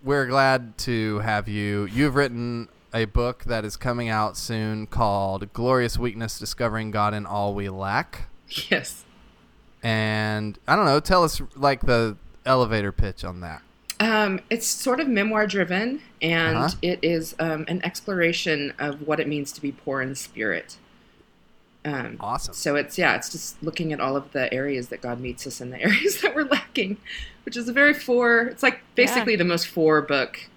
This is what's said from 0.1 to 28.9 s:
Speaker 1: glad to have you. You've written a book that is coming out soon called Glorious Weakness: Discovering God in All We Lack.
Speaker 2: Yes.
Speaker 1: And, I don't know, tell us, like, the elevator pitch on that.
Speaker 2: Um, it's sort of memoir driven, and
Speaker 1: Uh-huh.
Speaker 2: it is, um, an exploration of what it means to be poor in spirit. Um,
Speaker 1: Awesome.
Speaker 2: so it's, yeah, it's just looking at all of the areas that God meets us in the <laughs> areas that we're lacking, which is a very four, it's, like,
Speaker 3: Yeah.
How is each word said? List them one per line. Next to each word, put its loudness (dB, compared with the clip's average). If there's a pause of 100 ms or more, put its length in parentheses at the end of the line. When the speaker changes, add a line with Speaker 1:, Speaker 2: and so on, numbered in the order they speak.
Speaker 1:
glad 4
to 0
have 0
you. -2
You've 2
written 0 (260)
a 2
book -2
that -2
is -8
coming -2
out 0
soon -4
called 0
Glorious 2
Weakness: -4
Discovering -4
God 2
in -6
All -2
We -4
Lack. -4 (420)
Speaker 2:
Yes. -2 (760)
Speaker 1:
And, -2
I 4
don't 4
know, 6
tell 4
us, 0 (140)
like, 2
the 2 (280)
elevator 4
pitch 0
on -8
that. -12 (400)
Speaker 2:
Um, 2
it's -2
sort 0
of 0
memoir 2
driven, -2 (200)
and 2
Speaker 1:
Uh-huh. 0
Speaker 2:
it 0
is, 0
um, -2
an -2
exploration -2
of -6
what 0
it -2
means -4
to -14
be -4
poor -6
in -4
spirit. -6 (1120)
Um, -6
Speaker 1:
Awesome. -6
Speaker 2:
so 0
it's, -2
yeah, 4
it's -6
just -12
looking -4
at -4
all 0
of -4
the -2
areas -2
that -10
God -6
meets -8
us -12
in -10
the -8
<laughs> -2
areas 2
that 0
we're 0
lacking, -2 (480)
which -8
is -6
a -4
very 6
four, 4
it's, -4
like, 4
Speaker 3:
Yeah. -18 (160)